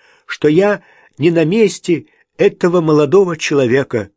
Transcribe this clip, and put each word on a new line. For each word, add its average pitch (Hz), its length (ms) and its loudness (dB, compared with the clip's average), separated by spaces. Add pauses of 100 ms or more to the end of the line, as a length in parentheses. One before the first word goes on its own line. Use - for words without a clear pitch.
(260)
что - 200 -6
я 190 380 0 (320)
не 156 140 0
на 165 140 0
месте 175 600 -2 (300)
этого 180 460 0
молодого 156 560 2
человека». 127 800 -2